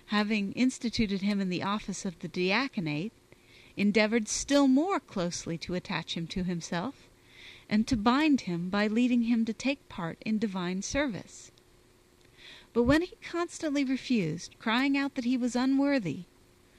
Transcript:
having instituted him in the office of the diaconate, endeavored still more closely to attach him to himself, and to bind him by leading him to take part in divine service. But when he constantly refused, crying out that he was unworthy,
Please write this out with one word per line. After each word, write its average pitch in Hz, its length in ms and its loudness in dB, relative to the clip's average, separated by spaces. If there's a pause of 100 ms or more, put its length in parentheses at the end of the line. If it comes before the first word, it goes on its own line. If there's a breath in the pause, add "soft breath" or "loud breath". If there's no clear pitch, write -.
having 208 460 0
instituted 220 680 0
him 202 180 2
in 190 100 0
the 175 120 -2
office 202 420 -4
of 185 160 -6
the 180 80 -10
diaconate, 180 840 -2 (640 loud breath)
endeavored 214 500 2
still 277 400 4
more 302 320 4
closely 170 580 -4
to - 180 -6
attach 170 420 -6
him 170 100 -4
to 185 160 -4
himself, 180 640 -4 (640 loud breath)
and 214 180 2
to 269 80 2
bind 254 460 4
him 175 280 -4
by 202 180 2
leading 240 360 4
him 226 220 2
to 220 80 -2
take 269 340 -4
part 165 380 -8
in 214 140 0
divine 185 420 -2
service. - 720 -6 (1300 loud breath)
But 240 40 4
when 285 180 6
he - 200 -6
constantly 320 640 -4
refused, 220 720 -2
crying 262 400 0
out 277 180 -2
that 247 100 -4
he 247 100 2
was 240 180 -2
unworthy, 262 640 2 (600 soft breath)